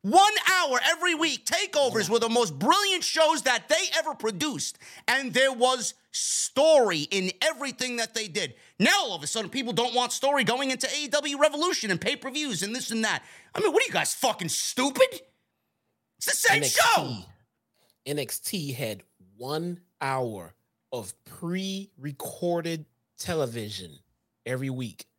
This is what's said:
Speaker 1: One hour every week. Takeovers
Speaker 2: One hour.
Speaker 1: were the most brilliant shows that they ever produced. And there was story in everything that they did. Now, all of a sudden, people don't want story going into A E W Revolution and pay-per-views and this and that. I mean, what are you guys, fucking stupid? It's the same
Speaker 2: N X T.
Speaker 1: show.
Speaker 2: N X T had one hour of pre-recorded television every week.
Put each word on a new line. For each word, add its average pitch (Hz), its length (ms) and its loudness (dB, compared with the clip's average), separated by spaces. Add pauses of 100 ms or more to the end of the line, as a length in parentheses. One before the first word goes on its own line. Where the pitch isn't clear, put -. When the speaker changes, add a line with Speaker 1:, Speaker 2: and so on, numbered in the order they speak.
Speaker 1:
One 370 280 8 (180)
hour 330 300 2 (100)
every 339 240 2
week. 320 320 -2
Takeovers 381 300 -2
Speaker 2:
One 240 280 4
hour. 160 80 -2
Speaker 1:
were 226 80 4
the 226 100 0
most 226 280 0
brilliant 359 460 2
shows 311 400 2
that 240 240 0
they 330 300 2
ever 311 180 -2
produced. 214 640 -6 (280)
And 254 260 0
there 269 180 4
was 254 420 2 (200)
story 262 880 4 (100)
in 185 200 0 (100)
everything 254 560 -2
that 226 180 -6
they 220 140 -4
did. 151 240 -6 (260)
Now, 294 220 6
all 226 140 -6
of 143 80 -10
a 156 40 -8
sudden, 208 220 -4
people 247 240 -4
don't 233 200 0
want 247 200 0
story 277 320 2
going 262 260 0
into 254 160 -4
A 294 160 -6
E 294 60 -8
W 285 280 -2
Revolution 294 540 0
and 180 80 0
pay-per-views 262 640 -4
and 202 100 -6
this 247 160 -8
and 226 140 -2
that. 185 180 -2 (320)
I - 60 -4
mean, 392 140 2
what 440 100 4
are 523 40 0
you 339 60 -8
guys, 165 200 0
fucking 202 360 0
stupid? - 580 2 (1120)
It's - 100 -8
the - 40 0
same - 260 2
Speaker 2:
N 147 60 2
X 131 120 0
T. - 60 4 (140)
Speaker 1:
show. 131 220 -2 (880)
Speaker 2:
N 147 140 -4
X 131 200 -6
T 151 320 -6
had 113 320 -6 (340)
one 160 440 -6 (180)
hour 123 540 -4 (380)
of 98 220 -10 (120)
pre-recorded 170 1600 -6 (340)
television 110 800 -6 (460)
every 127 240 -4
week. 127 360 -8 (140)